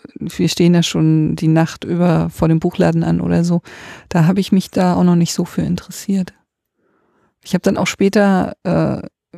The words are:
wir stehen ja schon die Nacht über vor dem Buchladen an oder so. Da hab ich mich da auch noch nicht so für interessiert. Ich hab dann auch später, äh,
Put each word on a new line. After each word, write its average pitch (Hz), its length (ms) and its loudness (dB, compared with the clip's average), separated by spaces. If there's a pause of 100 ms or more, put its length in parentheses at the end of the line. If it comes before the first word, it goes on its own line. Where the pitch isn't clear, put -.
(180)
wir 170 300 -4
stehen 175 260 4
ja 170 80 4
schon 160 540 2
die 156 120 -2
Nacht 160 360 0
über 170 440 0
vor 160 200 -2
dem 160 100 2
Buchladen 165 460 0
an 170 180 0
oder 170 220 0
so. 170 180 0 (480)
Da 165 160 2
hab 190 100 2
ich 196 160 -2
mich 185 180 0
da 180 260 0
auch 180 80 2
noch 175 120 4
nicht 170 160 2
so 175 140 -4
für - 160 -6
interessiert. 180 720 -6 (1080)
Ich - 120 -6
hab 180 80 -2
dann 196 160 0
auch 185 80 -2
später, 196 680 0 (100)
äh, - 360 -2 (360)